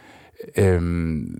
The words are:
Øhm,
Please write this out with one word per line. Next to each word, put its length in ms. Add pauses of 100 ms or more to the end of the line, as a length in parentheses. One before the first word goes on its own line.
(580)
Øhm, 640 (160)